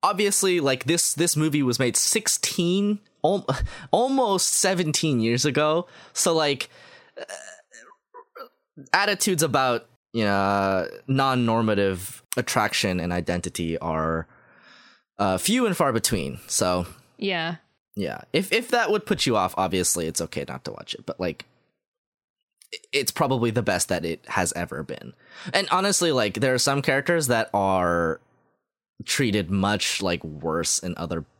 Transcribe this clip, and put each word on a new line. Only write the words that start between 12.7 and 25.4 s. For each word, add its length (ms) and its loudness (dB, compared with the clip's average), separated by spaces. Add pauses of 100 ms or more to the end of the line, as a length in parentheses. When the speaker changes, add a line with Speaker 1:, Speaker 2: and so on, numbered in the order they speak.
Speaker 1:
and 120 -2
identity 680 -2
are, 500 -2 (920)
uh, 200 2
few 280 2
and 100 0
far 160 2
between. 540 -2
So 400 0 (300)
Speaker 2:
Yeah. 400 -4 (400)
Speaker 1:
yeah, 240 -6 (120)
if, 200 0
if 160 0
that 220 2
would 160 0
put 200 0
you 100 2
off, 200 2
obviously 500 0
it's 140 -4
okay 260 -6
not 200 -12
to 60 -8
watch 220 -12
it. 100 -14
But, 140 -8
like, 280 -4 (1300)
i-, 60 -14 (140)
it's 180 0
probably 400 2
the 120 0
best 260 0
that 160 -2
it 240 -4
has 240 0
ever 300 -6
been. 320 -12 (380)